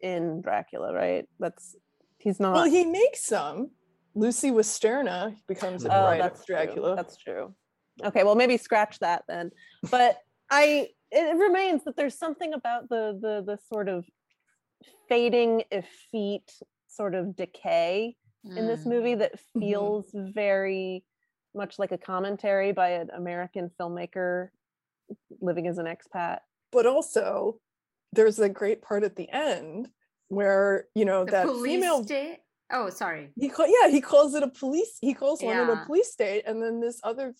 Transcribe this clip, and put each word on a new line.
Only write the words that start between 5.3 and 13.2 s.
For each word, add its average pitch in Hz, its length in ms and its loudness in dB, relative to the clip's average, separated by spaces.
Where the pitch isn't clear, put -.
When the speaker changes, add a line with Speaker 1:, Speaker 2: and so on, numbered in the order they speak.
Speaker 2:
becomes 185 380 -6
a 156 40 -4
Speaker 3:
Oh, 196 180 6
Speaker 2:
bride 165 140 2
Speaker 1:
that's 180 200 -2
Speaker 2:
of - 60 -20
Dracula. 160 420 -2
Speaker 1:
true. 185 80 0
That's 180 200 -10
true. 131 380 -10
Okay, 202 200 2
well, 208 100 6
maybe 247 220 4
scratch 214 420 0
that 170 300 -2
then. 175 240 -8
But 240 300 4
I, 294 380 4
it 311 240 4
remains 370 480 2
that 277 120 -8
there's 285 220 -2
something 320 360 -6
about 240 340 -6
the, 220 340 -4